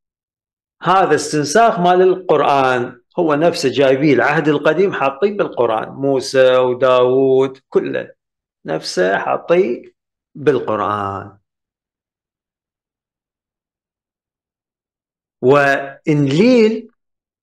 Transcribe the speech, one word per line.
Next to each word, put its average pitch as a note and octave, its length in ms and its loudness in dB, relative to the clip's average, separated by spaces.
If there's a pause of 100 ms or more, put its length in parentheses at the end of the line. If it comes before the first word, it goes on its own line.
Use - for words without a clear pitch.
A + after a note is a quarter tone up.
(840)
هذا F3 320 2
استنساخ D#3 640 0
مال F3+ 240 2
القرآن، C#3 960 0 (180)
هو D#3+ 160 0
نفسه D#3+ 340 0
جايبيه، C3+ 460 2
العهد C#3+ 340 0
القديم D#3 440 0
حاطيه G3 440 -4
بالقرآن، A#2+ 520 -4
موسى C3 680 0
وداوود B2+ 1000 2 (100)
كله C#3 440 -4 (520)
نفسه F3+ 540 -4
حاطيه F3+ 640 -2 (520)
بالقرآن. G#2 1040 -4 (4000)
وإنجيل D3 1500 2 (520)